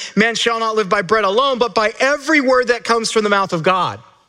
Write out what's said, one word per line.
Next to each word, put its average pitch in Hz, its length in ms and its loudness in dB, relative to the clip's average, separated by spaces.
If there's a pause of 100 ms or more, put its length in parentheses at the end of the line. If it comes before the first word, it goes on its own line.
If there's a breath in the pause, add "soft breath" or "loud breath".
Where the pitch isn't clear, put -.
(160 loud breath)
man 220 200 2
shall 226 240 -2
not 220 160 -2
live 214 120 0
by 202 140 0
bread 208 220 0
alone, 247 340 0
but 226 160 -2
by 220 260 0
every 285 420 0
word 254 260 2
that 233 160 0
comes 226 280 0
from 220 120 0
the 208 80 0
mouth 196 220 0
of 165 100 -2
God.'" 170 360 0 (300)